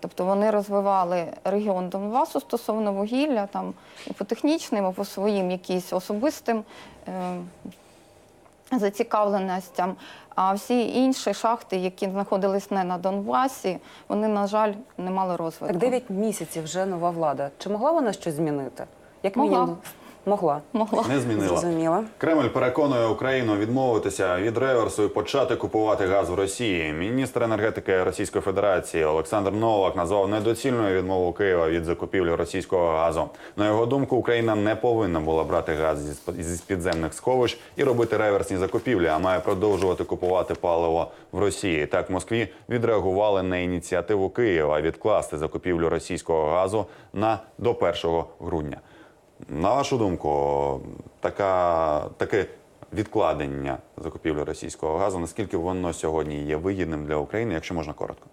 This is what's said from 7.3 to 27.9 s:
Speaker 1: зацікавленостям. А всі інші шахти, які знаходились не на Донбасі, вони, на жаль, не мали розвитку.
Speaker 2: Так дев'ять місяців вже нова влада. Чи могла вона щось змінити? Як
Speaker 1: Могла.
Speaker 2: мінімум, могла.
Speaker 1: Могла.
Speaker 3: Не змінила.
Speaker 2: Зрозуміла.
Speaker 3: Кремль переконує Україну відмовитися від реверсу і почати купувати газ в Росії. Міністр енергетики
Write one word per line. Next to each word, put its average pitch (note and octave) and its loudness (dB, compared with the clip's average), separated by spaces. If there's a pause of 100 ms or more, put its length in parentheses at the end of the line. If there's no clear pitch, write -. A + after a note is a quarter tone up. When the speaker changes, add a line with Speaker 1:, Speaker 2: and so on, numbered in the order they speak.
Speaker 1:
зацікавленостям. G3+ 0 (400)
А F#3+ 2
всі A#3 0
інші C4 2
шахти, A3+ -2
які F#3 -2
знаходились G3 0
не G3 0
на F3+ -2
Донбасі, G3+ -2 (300)
вони, G#3+ 0
на G3+ 2
жаль, G#3+ 2 (260)
не F#3 -4
мали F#3+ -2
розвитку. E3 -6
Speaker 2:
Так F3 0
дев'ять B3 0
місяців F#3 -4
вже F3+ -2
нова F3 0
влада. C#3+ -2
Чи - -8
могла G#3 0
вона C#4+ 2
щось E3+ -4
змінити? C#3+ -2 (380)
Як G3 0
Speaker 1:
Могла. C#4 4
Speaker 2:
мінімум, E3+ 2 (500)
могла. F3 2 (120)
Speaker 1:
Могла. A3 0
Speaker 3:
Не C3 2
змінила. G#2 0
Speaker 2:
Зрозуміла. E3 2 (140)
Speaker 3:
Кремль D3+ 4
переконує B2+ 2
Україну A#2 2
відмовитися G#2 2
від A2 0
реверсу A#2 2
і G2 2
почати A#2 0
купувати G#2+ 2
газ F#2+ 4
в F2+ 0
Росії. F#2+ 0
Міністр A#2+ -2
енергетики G#2 2